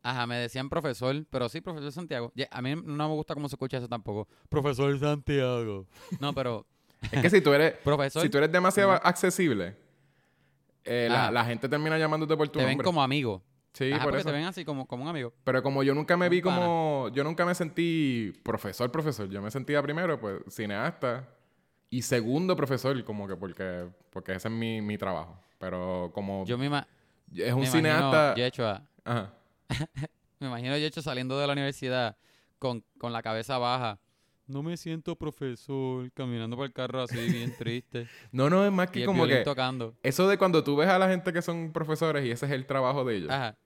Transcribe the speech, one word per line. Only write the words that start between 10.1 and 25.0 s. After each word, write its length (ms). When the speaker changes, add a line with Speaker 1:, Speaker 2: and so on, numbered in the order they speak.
Speaker 2:
eh, 260
la, 140
Speaker 1:
Ajá. 80
Speaker 2:
la 140
gente 240
termina 280
llamándote 380
por 120
tu 100
Speaker 1:
Te 80
ven 60
Speaker 2:
nombre. 120
Speaker 1:
como 180
amigo. 400
Speaker 2:
Sí, 180
Speaker 1:
Ajá, 140
Speaker 2:
por 80
Speaker 1:
porque 80
Speaker 2:
eso. 80
Speaker 1:
te 80
ven 80
así 200
como, 220
como 180
un 40
amigo. 240
Speaker 2:
Pero 200
como 200
yo 120
nunca 240
me 80
Speaker 1:
Un 40
Speaker 2:
vi 120
Speaker 1:
pana. 160
Speaker 2:
como... 560
Yo 100
nunca 220
me 80
sentí 760
profesor, 500
profesor. 380
Yo 100
me 100
sentía 320
primero, 380
pues, 300
cineasta 760
y 140
segundo 520
profesor, 500
como 220
que 100
porque, 500
porque 240
ese 140
es 60
mi, 280
mi 160
trabajo. 420